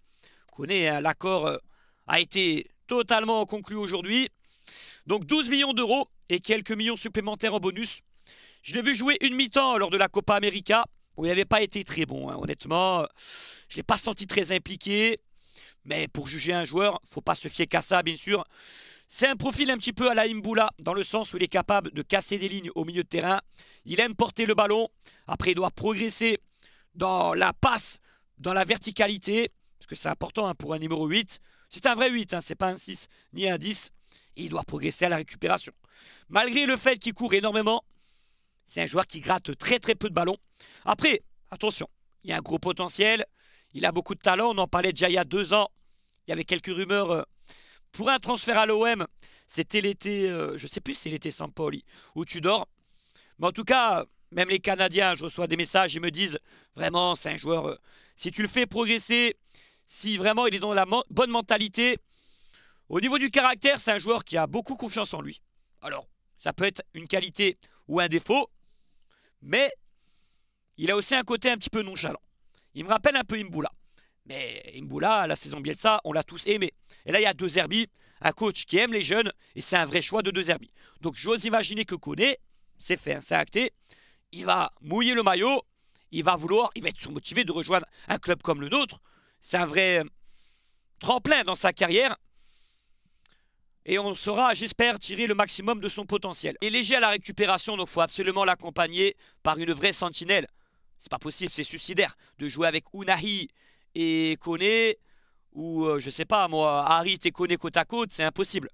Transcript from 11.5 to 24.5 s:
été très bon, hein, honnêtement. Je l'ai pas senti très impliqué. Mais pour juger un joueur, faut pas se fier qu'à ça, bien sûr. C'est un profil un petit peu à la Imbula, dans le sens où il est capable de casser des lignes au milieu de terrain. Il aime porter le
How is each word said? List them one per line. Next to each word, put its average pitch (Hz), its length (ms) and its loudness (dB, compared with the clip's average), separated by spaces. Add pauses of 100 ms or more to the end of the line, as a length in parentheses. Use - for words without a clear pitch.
été 202 220 -2
très 160 220 -2
bon, 135 240 -8
hein, 131 80 -10
honnêtement. 156 720 0 (600)
Je - 100 -10
l'ai - 60 -8
pas 214 140 2
senti 202 300 -6
très 180 240 -2
impliqué. 202 680 0 (640)
Mais 147 220 -4
pour 139 200 -10
juger 151 260 -2
un 175 120 0
joueur, 185 340 0 (100)
faut - 120 -10
pas 165 140 0
se - 120 -8
fier 165 180 -2
qu'à 160 160 2
ça, 180 220 0
bien 156 140 -4
sûr. 190 260 -2 (640)
C'est - 200 2
un 269 80 0
profil 262 360 0
un 254 60 0
petit 220 160 -4
peu 240 180 2
à - 20 0
la 220 100 4
Imbula, 220 540 2
dans 160 160 -4
le 196 100 -2
sens 214 300 -4
où 180 40 -8
il 180 40 -4
est 175 60 2
capable 190 440 0
de 143 120 -8
casser 196 340 0
des 190 100 -2
lignes 185 280 -6
au 160 100 -2
milieu 175 160 -4
de - 60 -8
terrain. 175 340 0 (440)
Il 196 140 0
aime 226 140 2
porter 226 320 0
le 214 80 2